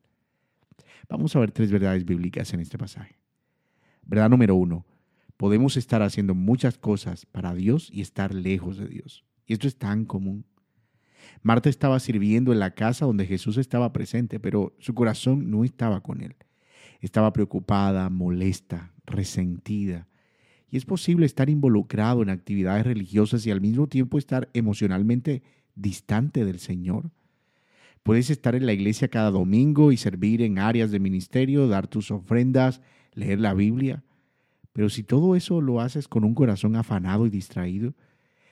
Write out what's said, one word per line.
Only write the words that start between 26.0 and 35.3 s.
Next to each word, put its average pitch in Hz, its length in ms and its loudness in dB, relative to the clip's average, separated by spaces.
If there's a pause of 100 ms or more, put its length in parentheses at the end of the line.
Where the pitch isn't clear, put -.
del 90 140 -4
Señor. 92 520 -6 (920)
Puedes 117 260 2
estar 127 260 0
en 131 100 0
la 113 80 2
iglesia 104 340 0
cada 107 240 0
domingo 131 600 4
y 120 60 4
servir 101 440 0
en 104 180 0
áreas 113 320 0
de 104 80 0
ministerio, 127 680 0
dar 98 200 0
tus - 240 -6
ofrendas, 127 680 2 (320)
leer 101 260 -4
la 107 140 0
Biblia. 123 500 0 (680)
Pero 107 160 0
si 110 140 -6
todo 170 320 2